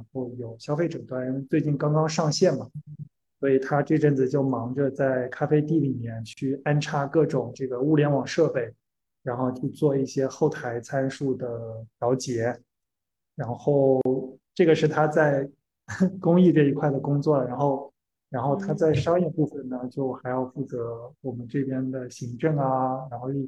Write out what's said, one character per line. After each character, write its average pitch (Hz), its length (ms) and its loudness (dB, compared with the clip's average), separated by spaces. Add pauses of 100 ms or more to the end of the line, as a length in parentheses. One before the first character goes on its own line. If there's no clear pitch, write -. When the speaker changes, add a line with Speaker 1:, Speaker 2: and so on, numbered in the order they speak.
(140)
Speaker 1:
后 127 240 -6
有 113 200 -10
消 147 200 -4
费 170 100 0
者 - 120 -8
端。 127 500 -6
最 160 100 2
近 143 180 0
刚 151 140 0
刚 156 160 2
上 156 240 0
线 170 260 2
嘛， 113 120 -10 (680)
所 139 100 0
以 135 100 6
他 143 220 0
这 156 160 2
阵 147 160 4
子 131 140 2
就 135 160 0
忙 123 320 -2
着 139 160 0
在 131 380 0
咖 - 180 -2
啡 151 140 4
地 156 180 2
里 135 140 2
面 113 320 -8
去 135 400 -6
安 147 140 2
插 147 260 -2
各 151 200 2
种 120 300 -2
这 135 120 -6
个 123 140 -6
物 151 140 2
联 147 140 4
网 135 180 0
设 156 220 2
备， 117 200 -4 (520)
然 123 140 -4
后 127 160 -2
去 127 180 -4
做 143 280 0
一 131 80 -2
些 131 220 -2
后 151 220 0
台 120 300 -6
参 135 300 -4
数 131 260 -4
的 113 500 -8 (140)
调 120 160 2
节。 120 420 -2 (800)
然 123 180 -6
后 135 480 4 (520)
这 185 120 4
个 160 80 8
是 151 140 4
他 151 200 2
在 147 420 2 (380)
<laughs> - 340 0
公 170 180 6
益 175 140 8
这 151 100 6
一 139 80 4
块 143 180 0
的 135 100 0
工 143 220 0
作， 143 200 2
然 123 140 -4
后， 135 380 -2 (360)
然 123 140 -4
后 139 140 0
他 196 160 -2
在 156 200 2
商 170 260 2
业 170 100 0
部 151 160 0
分 135 240 -8
呢， 127 140 -6
Speaker 2:
嗯。 127 60 -8
Speaker 1:
就 131 220 -4
还 127 180 -10
要 127 180 -2
负 131 180 -8
责 117 440 -8 (120)
我 135 100 -8
们 120 160 -10
这 139 160 -4
边 131 260 -4
的 127 200 -8
行 120 280 -12
政 156 200 0
啊， 131 520 -2
然 120 80 -10
后 123 120 -8
日 139 180 -4